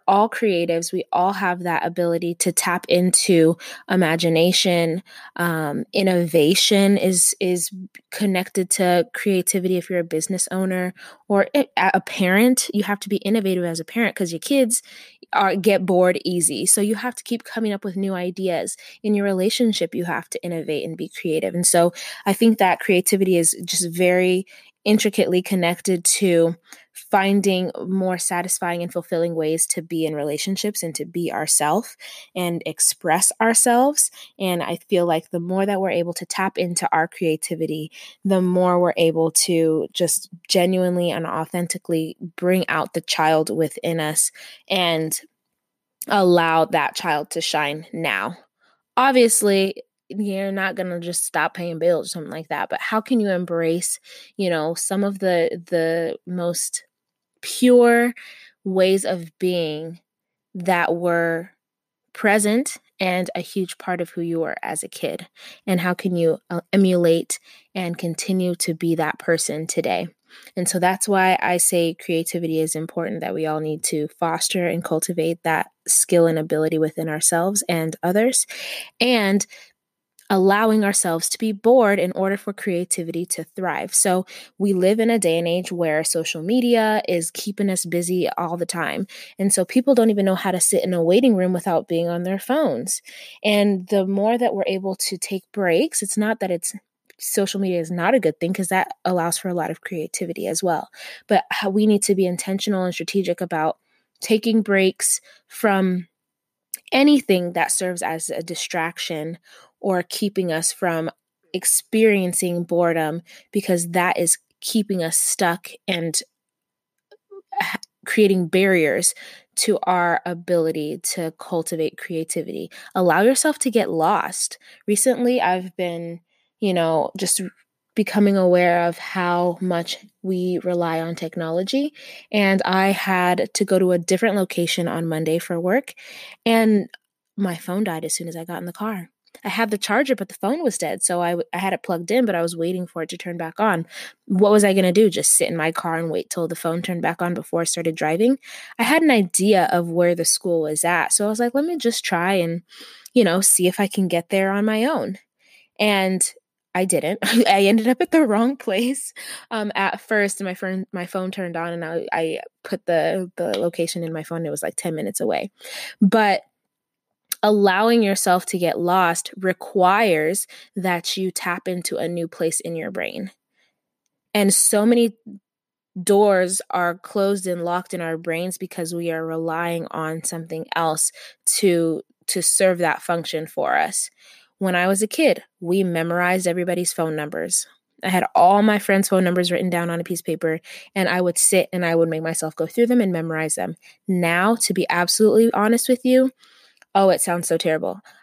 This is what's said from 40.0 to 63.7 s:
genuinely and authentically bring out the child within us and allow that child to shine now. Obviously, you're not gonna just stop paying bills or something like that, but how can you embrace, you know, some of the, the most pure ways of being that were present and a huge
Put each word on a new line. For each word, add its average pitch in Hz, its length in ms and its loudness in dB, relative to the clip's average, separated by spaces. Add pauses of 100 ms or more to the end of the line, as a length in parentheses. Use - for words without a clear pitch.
genuinely 180 640 0
and 165 140 -6
authentically 160 920 -4 (200)
bring 180 320 0
out - 240 -4
the 165 100 -4
child 160 480 2
within 160 500 -2
us 151 320 -2 (360)
and 165 500 -2 (920)
allow 170 560 4
that 151 320 -2
child 151 340 -4
to 165 100 -6
shine 151 520 -4
now. 139 440 -4 (600)
Obviously, 220 880 4 (240)
you're 196 440 -4
not 190 220 -2
gonna 180 260 -6
just 170 240 -6
stop 160 300 -2
paying 170 240 -6
bills 165 280 2
or - 40 -10
something 156 200 -10
like 156 180 -12
that, - 200 -4
but - 140 -6
how 220 180 -2
can 240 180 0
you 202 120 0
embrace, 170 680 -2 (380)
you 190 140 -2
know, 160 240 -2
some 202 300 -2
of 196 160 -4
the, 175 500 0
the 165 560 -2
most 175 580 -6 (560)
pure 240 720 4 (500)
ways 190 440 2
of 170 320 -6
being 165 640 -4 (540)
that 175 400 0
were 170 560 -2 (640)
present 214 640 0 (240)
and 185 340 -2
a 180 60 -6
huge 185 380 -6